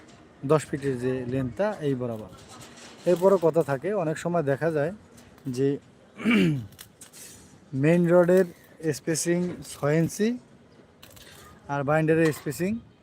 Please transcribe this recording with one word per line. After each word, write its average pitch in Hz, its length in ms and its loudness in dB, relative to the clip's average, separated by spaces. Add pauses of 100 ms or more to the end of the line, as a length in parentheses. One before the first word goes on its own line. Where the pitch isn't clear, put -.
(460)
দশ 147 200 2
ফিটের 135 340 -6
যে 127 280 -4
লেন্থটা 131 540 -4
এই 143 140 -2
বরাবর। 117 320 -8 (760)
এরপরও 180 320 4
কথা 165 260 2
থাকে, 143 300 -4
অনেক 160 240 -2
সময় 175 260 -2
দেখা 139 280 -2
যায় 151 200 -2 (560)
যে 135 300 -2 (400)
<clears throat> 190 400 2 (1160)
মেইন 165 360 4
রডের 180 360 6 (480)
স্পেসিং 170 560 -2 (220)
ছয় 147 240 -2
ইঞ্চি 202 420 0 (1300)
আর 143 160 -4
বাইন্ডারের 160 500 2
স্পেসিং 185 460 -6 (240)